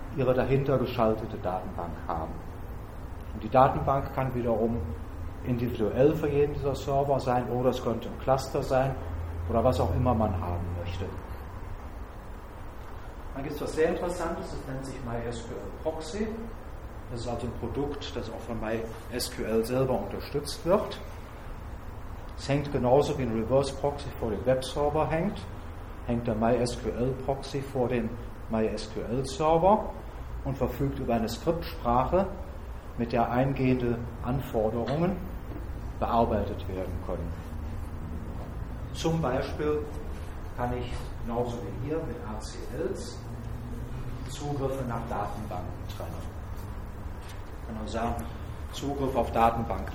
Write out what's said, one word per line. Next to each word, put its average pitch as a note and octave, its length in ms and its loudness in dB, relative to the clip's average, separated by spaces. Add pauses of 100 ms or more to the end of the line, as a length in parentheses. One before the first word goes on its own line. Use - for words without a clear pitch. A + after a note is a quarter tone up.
(160)
ihre B2+ 180 6
dahinter C3 440 6
geschaltete A2 600 2
Datenbank F#2 540 -2 (140)
haben. - 260 -2 (1040)
Und - 80 -6
die - 80 -4
Datenbank C#3 640 6
kann C3 200 0
wiederum A#2 440 2 (680)
individuell A#2+ 680 4
für D#3+ 140 2
jeden C#3+ 260 4
dieser C#3 200 0
Server C#3 460 2
sein B2 300 2
oder B2 200 4
es A#2+ 120 -2
könnte A2+ 260 0
ein - 100 -6
Cluster C3+ 440 2
sein C3+ 320 4 (540)
oder A2+ 140 4
was B2 180 6
auch B2 140 4
immer B2+ 180 4
man A2 280 4
haben F2+ 260 -2 (140)
möchte. F2+ 240 -4 (2250)
Dann C3+ 100 -6
gibt D3 100 -6
es - 80 -4
was B2 100 -2
sehr D#3+ 180 6
Interessantes, F3 600 -2
das C#3+ 160 -6
nennt C3 180 -4
sich B2 200 -6
MySQL A#2 500 -4 (300)
Proxy. D#3+ 420 -2 (840)
Das A#2 80 -6
ist B2 80 -6
also A#2+ 180 -4
ein A#2 140 -4
Produkt, B2+ 560 -4
das A2 140 -4
auch A2+ 100 -8
von A2+ 200 -6
MySQL A2+ 1040 0
selber B2+ 360 4
unterstützt - 640 -4
wird. G3 320 4 (1400)
Es - 120 -6
hängt C#3+ 240 0
genauso B2 440 6
wie C3 60 -2
ein A#2 100 0
Reverse A2+ 440 4
Proxy - 320 0 (100)
vor A#2 120 -2
dem G2 140 -2
Webserver C#3+ 640 2
hängt, E3+ 320 0 (680)
hängt A#2 180 0
der A#2 80 2
MySQL A#2 800 2 (100)
Proxy C3+ 380 -2
vor B2+ 260 0
dem A#2 220 2 (400)
MySQL A2 720 0
Server E3 600 6 (600)
und C3+ 140 0
verfügt C3+ 400 0
über A#2 160 2
eine A2 140 2
Skriptsprache, C3 960 2 (720)
mit A#2 140 0
der A#2 180 4
eingehende B2+ 640 4 (280)
Anforderungen A#2+ 920 2 (840)
bearbeitet G#2+ 680 4
werden F#2 240 -2 (140)
können. E2 260 -2 (1600)
Zum E3 300 2
Beispiel C#3 560 2 (800)
kann B2 200 0
ich A#2+ 160 -4 (320)
genauso A#2 340 0
wie - 280 -4
hier D3+ 120 0
mit A2+ 180 -4 (120)
A G#2+ 120 -6
C - 180 -8 (180)
Ls - 400 -4 (1120)
Zugriffe C3+ 600 -2
nach A2+ 200 -2
Datenbanken G2+ 880 -4
trennen. E2+ 140 -6 (1500)
Ich - 80 -8
kann A2 160 -6
auch - 40 -4
sagen, A#2 360 -2 (480)
Zugriff C3+ 440 0
auf A2+ 140 4
Datenbank A#2 640 4